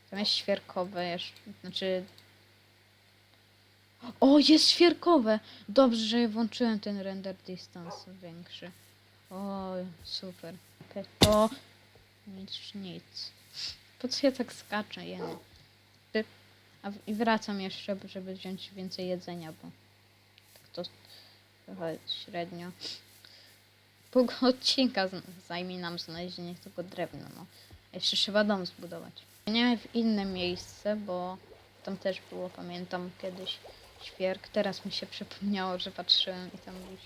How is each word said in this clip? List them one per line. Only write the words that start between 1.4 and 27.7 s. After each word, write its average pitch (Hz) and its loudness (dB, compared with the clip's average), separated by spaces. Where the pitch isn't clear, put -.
znaczy... 185 -2
o, 277 10
jest 302 8
świerkowe! 302 6
Dobrze, 233 6
że 233 4
włączyłem 220 0
ten 208 -4
render 190 -6
distance 180 -12
większy. 175 -14
O, 190 -6
super. 180 -10
Pe-, 196 4
o, 214 8
nic, 190 -12
nic. 180 -12
Po - -4
co - 2
ja 262 6
tak 254 -6
skaczę, 202 -6
jeny? 180 -8
Ty-, 220 2
a 202 -8
w-, 202 -14
i 220 -2
wracam 214 2
jeszcze, 190 -6
żeby 190 -10
wziąć 190 -10
więcej 185 -8
jedzenia, 175 -6
bo - -16
tak - -20
to 175 -8
trochę 175 -8
średnio. 175 -8
Pół 254 6
odcinka 254 2
z-, 185 -8
zajmie 180 -6
nam 175 -6
znalezienie 175 -10
tego 185 -12
drewna, 180 -8
no. - -16